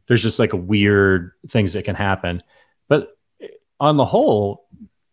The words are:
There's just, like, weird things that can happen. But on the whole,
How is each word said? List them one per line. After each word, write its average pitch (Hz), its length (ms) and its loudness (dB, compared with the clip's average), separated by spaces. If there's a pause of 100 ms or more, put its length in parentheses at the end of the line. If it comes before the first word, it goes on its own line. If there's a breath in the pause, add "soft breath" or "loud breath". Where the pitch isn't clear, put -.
There's 117 160 2
just, 113 160 -2
like, 110 120 2
weird 98 800 2 (160)
things 101 280 -2
that 95 100 -8
can 98 100 -6
happen. 92 480 -4 (460)
But - 280 -2 (640)
on 147 180 2
the 139 80 2
whole, 110 640 0 (460)